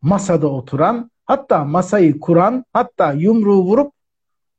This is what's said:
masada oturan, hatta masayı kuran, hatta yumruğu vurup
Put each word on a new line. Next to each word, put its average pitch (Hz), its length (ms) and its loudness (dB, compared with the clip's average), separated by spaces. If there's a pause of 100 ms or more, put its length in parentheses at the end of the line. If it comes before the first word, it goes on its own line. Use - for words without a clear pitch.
masada 170 460 0
oturan, 151 640 -4 (140)
hatta 226 400 0
masayı 170 540 0
kuran, 196 540 0
hatta 214 400 -2
yumruğu 202 500 2
vurup 254 300 0 (640)